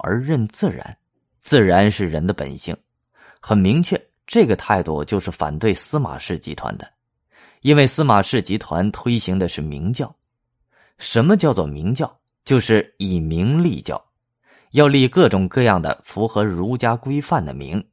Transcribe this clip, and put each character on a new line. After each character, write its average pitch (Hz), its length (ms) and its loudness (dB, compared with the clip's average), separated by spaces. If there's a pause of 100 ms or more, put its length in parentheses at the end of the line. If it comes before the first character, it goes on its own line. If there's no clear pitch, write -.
而 110 180 -2
任 131 280 -2
自 - 220 -4
然， - 280 -14 (400)
自 135 240 2
然 95 280 4
是 101 140 -4
人 78 220 -4
的 101 80 -2
本 69 240 -10
性。 - 180 -10 (640)
很 - 160 0
明 104 260 4
确， - 160 -2 (280)
这 226 180 4
个 107 120 2
态 95 260 -2
度 78 220 -4
就 101 160 -2
是 90 100 -8
反 78 280 -6
对 107 140 0
司 - 260 -6
马 78 200 -4
氏 87 200 -8
集 - 160 -12
团 - 220 -10
的， - 140 -18 (680)
因 147 160 4
为 139 100 6
司 147 160 -2
马 113 180 4
氏 104 220 -2
集 104 160 -4
团 90 320 -2
推 120 280 -4
行 95 200 -4
的 90 100 -2
是 80 120 -8
名 76 320 -6
教。 127 220 -8 (840)
什 - 260 0
么 202 120 6
叫 160 180 2
做 92 100 0
名 76 300 -4
教？ 143 240 -6 (260)
就 135 140 4
是 110 400 2
以 92 220 -2
名 92 420 0
立 113 180 0
教， - 240 -10 (680)
要 143 160 6
立 139 180 4
各 151 220 4
种 95 200 0
各 127 140 0
样 104 180 4
的 78 240 -4
符 - 220 -4
合 104 180 0
儒 101 320 -4
家 117 200 -2
规 139 260 -6
范 131 220 -2
的 67 100 -10
名 69 280 -8 (100)